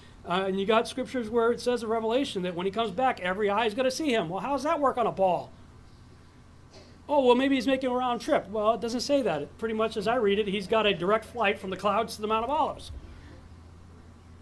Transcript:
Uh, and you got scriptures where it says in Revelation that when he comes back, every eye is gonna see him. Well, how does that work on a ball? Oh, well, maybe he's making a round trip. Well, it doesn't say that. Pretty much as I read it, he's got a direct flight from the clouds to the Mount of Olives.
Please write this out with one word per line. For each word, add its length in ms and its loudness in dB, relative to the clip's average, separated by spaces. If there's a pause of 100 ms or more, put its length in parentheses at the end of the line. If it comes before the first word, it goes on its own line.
(280)
Uh, 200 0
and 120 -2
you 60 0
got 220 4
scriptures 420 -6
where 220 2
it 100 -2
says 200 0
in 80 -6
Revelation 540 0
that 100 -4
when 120 -4
he 60 -2
comes 200 -2
back, 300 0
every 280 0
eye 160 2
is 80 -2
gonna 160 0
see 240 -2
him. 160 0
Well, 120 -6
how 100 -4
does 120 -2
that 160 0
work 180 2
on 100 2
a 40 0
ball? 400 0 (1600)
Oh, 180 4
well, 100 8
maybe 200 2
he's 100 0
making 240 2
a 60 -2
round 260 -2
trip. 280 0
Well, 240 2
it 80 -2
doesn't 180 -4
say 240 2
that. 340 -2
Pretty 160 -4
much 240 0
as 100 -2
I 80 2
read 220 4
it, 100 0
he's 200 -2
got 180 4
a 80 4
direct 320 0
flight 320 0
from 140 -8
the 60 -6
clouds 380 0
to 60 -12
the 60 -4
Mount 160 0
of 80 -2
Olives. 400 -2 (1500)